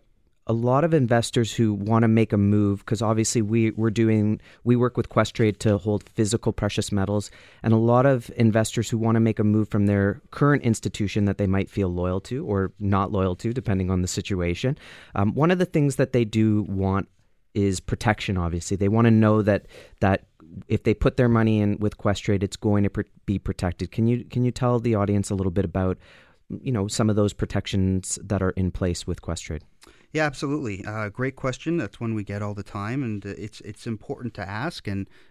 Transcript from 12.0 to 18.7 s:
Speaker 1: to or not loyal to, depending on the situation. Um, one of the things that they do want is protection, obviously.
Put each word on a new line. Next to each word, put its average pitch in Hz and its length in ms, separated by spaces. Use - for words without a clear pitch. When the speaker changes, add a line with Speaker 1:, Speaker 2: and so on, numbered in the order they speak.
Speaker 1:
to 131 220
or 98 340
not 98 320
loyal 95 260
to, 117 180
depending 98 360
on 92 120
the 92 60
situation. 95 680
Um, 101 180
one 151 180
of 180 80
the 180 60
things 143 320
that - 160
they 120 140
do 107 380
want 95 440
is 98 260
protection, - 560
obviously. 85 400